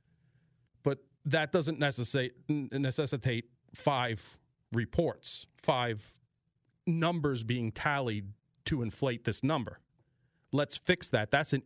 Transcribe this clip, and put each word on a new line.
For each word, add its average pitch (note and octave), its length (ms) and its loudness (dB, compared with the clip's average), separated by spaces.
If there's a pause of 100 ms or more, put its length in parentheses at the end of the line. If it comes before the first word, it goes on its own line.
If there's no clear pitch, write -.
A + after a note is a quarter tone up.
(840)
But C#3 180 0 (220)
that D3+ 260 2
doesn't D#3 300 2
necessitate, B2+ 540 0 (140)
n-, D3 240 0
necessitate C3+ 720 -2 (280)
five B2 640 0 (340)
reports, - 720 -2 (100)
five A#2+ 640 -2 (680)
numbers E3 560 0
being A#2 300 -2
tallied A#2+ 560 -2 (380)
to C#3+ 160 0
inflate A#2 420 -2
this - 180 -2
number. C3+ 380 -2 (720)
Let's C#3+ 240 0
fix - 320 0
that. G#2+ 240 2
That's D3 200 2
an C3 140 0